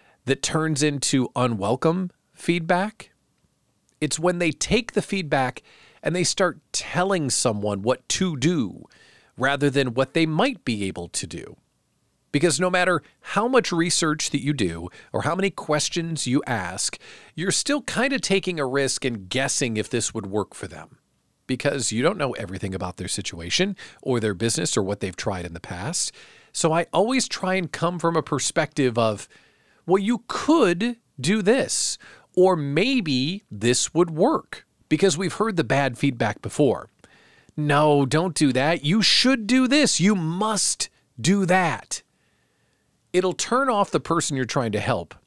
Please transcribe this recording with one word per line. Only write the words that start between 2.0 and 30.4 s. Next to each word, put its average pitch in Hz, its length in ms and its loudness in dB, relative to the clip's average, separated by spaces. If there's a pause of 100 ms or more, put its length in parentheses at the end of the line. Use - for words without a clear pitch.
feedback, 180 760 -2 (880)
it's 147 180 -2
when 175 220 0
they 170 120 2
take - 420 -2
the - 100 0
feedback 143 580 -2 (400)
and 156 140 -2
they 180 80 0
start - 360 0 (120)
telling 180 580 0
someone 104 540 0
what 120 260 -2
to 180 260 0
do 135 500 -2 (520)
rather 139 320 2
than 127 240 2
what 135 220 0
they 165 100 4
might 185 400 0
be 104 200 -2
able 87 240 -6
to - 180 -8
do. - 300 -14 (720)
Because 143 280 2
no 180 120 2
matter 180 320 2 (160)
how - 280 -2
much 254 240 2
research 165 600 0
that 143 100 -2
you 147 120 0
do 87 360 -2 (240)
or - 80 -2
how 160 140 0
many 190 160 0
questions 160 720 -2
you 127 220 2
ask, 113 500 -4 (380)
you're 175 160 -2
still - 320 -2
kind 254 300 0
of - 80 -2
taking 190 380 0
a 139 60 0
risk 135 400 0
and 104 240 -4
guessing 127 480 -2
if 104 120 -2
this 117 240 -2
would 104 120 -6
work 98 300 -4
for - 120 -12
them. 80 300 -18 (480)
Because 139 460 -2
you 110 100 -2
don't 185 160 0
know 139 140 -2
everything 95 420 -8
about 92 240 -6
their 90 120 -8
situation 98 680 -2 (260)
or 123 180 0
their 107 140 0
business 113 440 -2
or 107 40 4
what 101 200 -4
they've 95 140 -4
tried 92 300 -6
in 85 80 -10
the 85 60 -12
past. 98 540 -6 (400)
So 160 180 0
I 170 220 2
always 233 340 2
try - 280 -2
and 180 160 -2
come 175 280 -2
from 170 160 0
a 156 80 2
perspective 135 760 0
of, 110 300 0 (580)
"Well, 190 160 4
you 226 260 -2
could 233 720 2 (220)